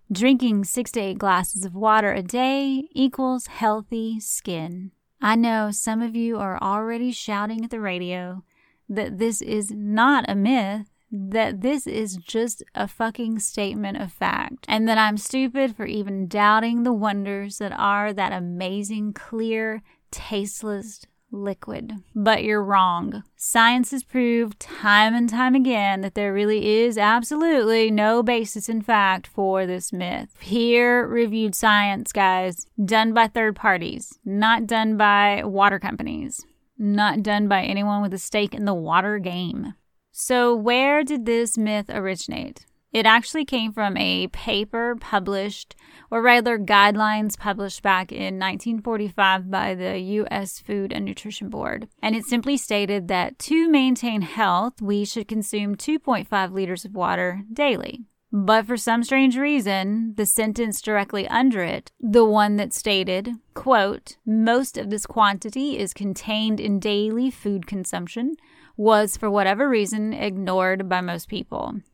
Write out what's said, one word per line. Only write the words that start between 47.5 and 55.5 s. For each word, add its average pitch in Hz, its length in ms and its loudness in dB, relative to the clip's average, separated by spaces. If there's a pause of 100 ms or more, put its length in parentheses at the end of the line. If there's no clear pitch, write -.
back 190 280 0
in 190 280 -8
nineteen 208 420 -4
forty-five 196 720 0
by 190 240 -2
the 185 240 -4
U 202 320 -2
S 196 300 -8
Food 202 340 -6
and 208 100 -6
Nutrition 202 460 -10
Board. - 380 -8 (120)
And 220 160 0
it 220 80 -6
simply 247 320 -2
stated 202 520 -2
that 180 320 -2
to 320 280 2
maintain 254 540 2
health, 196 580 0
we 202 240 0
should 208 240 -8
consume 208 460 -4